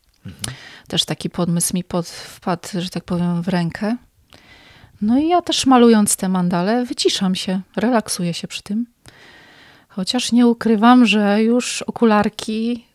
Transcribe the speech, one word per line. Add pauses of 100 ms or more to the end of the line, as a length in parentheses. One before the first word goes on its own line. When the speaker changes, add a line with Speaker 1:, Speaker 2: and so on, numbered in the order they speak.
(260)
Speaker 1:
Mhm. (340)
Speaker 2:
Też
taki
pomysł
mi
pod-,
wpadł, (120)
że
tak
powiem,
w
rękę. (1040)
No
i
ja
też,
malując
te
mandale,
wyciszam
się, (160)
relaksuję
się
przy
tym. (1000)
Chociaż
nie
ukrywam,
że
już
okularki (100)